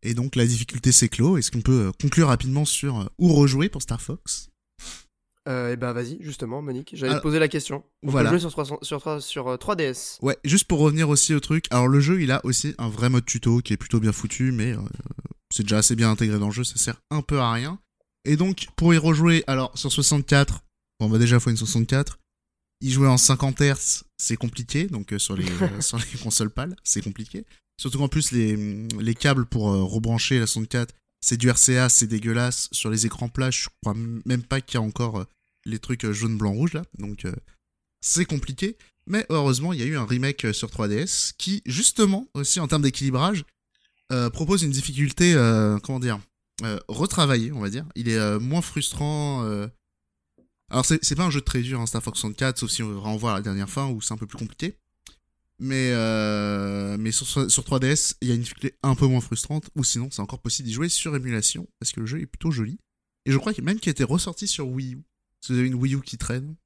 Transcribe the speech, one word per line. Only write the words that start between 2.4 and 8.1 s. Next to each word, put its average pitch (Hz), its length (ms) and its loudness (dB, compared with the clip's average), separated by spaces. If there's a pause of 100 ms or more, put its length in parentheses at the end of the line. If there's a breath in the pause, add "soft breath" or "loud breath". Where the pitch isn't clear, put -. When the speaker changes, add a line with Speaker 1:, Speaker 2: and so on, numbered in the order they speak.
Speaker 1:
sur, 139 380 -2
euh, 95 40 -4 (120)
où 175 160 6
rejouer 143 340 6
pour 143 140 -6
Star - 200 -6
Fox ? - 480 -10 (1000 loud breath)
Speaker 2:
Euh, 123 240 -2
eh - 20 -2
ben, 123 160 -4
vas-y, 120 300 -6
justement, 139 400 -8
Monique. 139 320 -8
J'allais 135 180 -2
Speaker 1:
Alors, 151 100 0
Speaker 2:
te - 60 -2
poser 151 120 2
la 156 100 2
question. 139 340 -6 (200)
On 147 40 -4
peut 135 60 -2